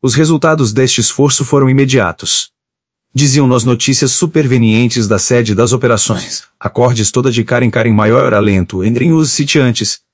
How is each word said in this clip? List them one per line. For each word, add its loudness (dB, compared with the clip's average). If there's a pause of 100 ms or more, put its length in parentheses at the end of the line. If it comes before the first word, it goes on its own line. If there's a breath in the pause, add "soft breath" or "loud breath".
Os 0
resultados 0
deste 0
esforço 0
foram 2
imediatos. 0 (640)
Diziam-nos 0
notícias 0
supervenientes 0
da 0
sede 0
das 2
operações. -2 (140)
Acordes -2
toda 0
de -2
cara 0
em 2
cara -2
em 2
maior 2
alento 0
entre 0
os 2
sitiantes -2 (140)